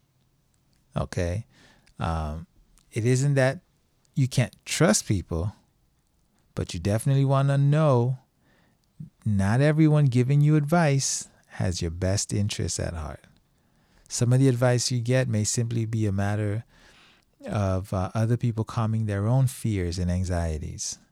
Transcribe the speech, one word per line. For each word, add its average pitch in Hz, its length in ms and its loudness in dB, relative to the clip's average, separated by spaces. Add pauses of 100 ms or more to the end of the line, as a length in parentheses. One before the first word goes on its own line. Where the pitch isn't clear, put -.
(960)
Okay? 87 500 -4 (540)
Um, 80 480 -4 (460)
it 110 100 -4
isn't 131 300 2
that 135 260 2 (540)
you 127 160 0
can't - 340 -2
trust - 440 2
people, 90 460 -2 (1000)
but - 200 -6
you 90 60 -8
definitely 113 460 2
wanna 139 320 2
know 139 640 2 (1040)
not 104 360 2
everyone 151 440 4
giving 127 360 2
you 151 140 4
advice 147 720 0 (200)
has 95 340 -4
your 85 100 -2
best 92 420 -2
interests 104 460 -2
at 85 140 -4
heart. 73 320 -10 (840)
Some 120 260 0
of 131 60 4
the 135 80 6
advice 123 440 2
you 123 80 0
get 123 280 0
may 110 160 0
simply 117 420 -2
be 110 200 -2
a 101 60 0
matter 104 520 -2 (840)
of, 95 480 -2
uh, 95 200 -2
other 113 240 0
people 113 260 -2
calming 110 420 -2
their 101 200 -2
own 127 220 2
fears 95 500 -2
and 87 140 0
anxieties 85 880 -4 (120)